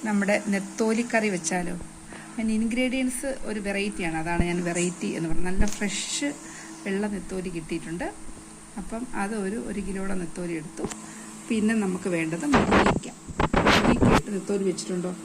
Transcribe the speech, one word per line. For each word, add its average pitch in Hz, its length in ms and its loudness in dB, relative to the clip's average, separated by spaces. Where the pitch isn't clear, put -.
നമ്മുടെ 202 280 4
നെത്തോലി 220 600 0
കറി 214 220 2
വെച്ചാലോ? 180 380 -2
അതിന് 220 240 0
ഇൻഗ്രീഡിയൻസ് 254 720 0
ഒരു 208 180 -4
വെറൈറ്റിയാണ്, 196 560 -2
അതാണ് 170 280 0
ഞാൻ 175 80 0
വെറൈറ്റി 175 480 -2
എന്ന് 165 140 -2
പറയുന്നത്. 165 200 6
നല്ല 196 160 6
ഫ്രഷ് - 520 -4
വെള്ള 202 300 -2
നെത്തോലി 185 420 -6
കിട്ടിയിട്ടുണ്ട്. 165 500 -6
അപ്പം 226 220 -6
അത് 202 120 -2
ഒരു, 208 120 -4
ഒരു 202 160 -4
കിലോയുടെ 190 340 -2
നെത്തോലി 170 400 -6
എടുത്തു. - 240 -8
പിന്നെ 220 360 4
നമുക്ക് 185 320 0
വേണ്ടത് 165 280 0
മുരിങ്ങയ്ക്ക. - 540 6
മുരിങ്ങയ്ക്ക - 540 8
ഇട്ട് - 180 0
നെത്തോലി 196 340 0
വെച്ചിട്ടുണ്ടോ? 180 420 -2